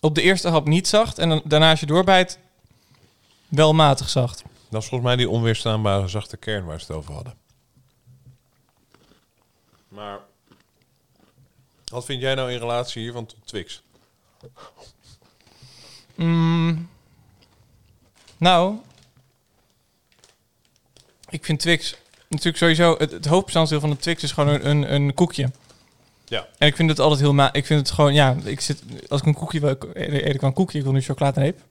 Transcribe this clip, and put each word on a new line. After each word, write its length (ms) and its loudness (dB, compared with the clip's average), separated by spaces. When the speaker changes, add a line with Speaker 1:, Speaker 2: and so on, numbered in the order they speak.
Speaker 1:
op 140 0
de 80 0
eerste 260 2
hap 180 2
niet 220 2
zacht 300 0
en 100 0
dan, 160 0
daarna 260 4
als 100 2
je 60 -8
doorbijt, 520 2
wel 260 4
matig 340 4
zacht. 340 -2
Speaker 2:
Dat 120 -6
is 60 -12
volgens 220 -2
mij 60 2
die 120 0
onweerstaanbare 800 0
zachte 280 -10
kern 280 -8
waar 160 -10
ze 60 -18
het 100 -10
over 180 -12
hadden. 200 -16
Maar 300 -14
wat 200 -14
vind 160 -10
jij 140 -2
nou 180 -6
in 60 -8
relatie 440 -6
hiervan 240 -12
tot 180 -20
Twix? 380 -12
Speaker 1:
Mm, 720 0
nou, 400 2
ik 160 -12
vind 160 -2
Twix 360 -2
natuurlijk 300 -4
sowieso... 400 4
Het, 120 -2
het 160 -12
hoofdbestanddeel 540 2
van 100 0
de 60 -2
Twix 260 -4
is 100 -6
gewoon 220 2
een, 140 -2
een, 260 2
een 200 0
koekje. 360 0
Speaker 2:
Ja. 120 -6
Speaker 1:
En 80 4
ik 100 4
vind 140 2
het 100 0
altijd 200 4
heel 120 4
ma-, 200 4
ik 140 -2
vind 140 2
het 100 -2
gewoon, 240 2
ja, 300 4
ik 160 -6
zit, 220 -6
als 120 -2
ik 60 -2
een 80 4
koekje 260 -6
wil, 100 0
ik 140 -4
eet, 280 -8
eet 220 -2
ik 60 -6
wel 100 0
een 60 -4
koekje, 220 -2
ik 60 -4
wil 80 0
nu 100 2
chocoladereep. 580 -2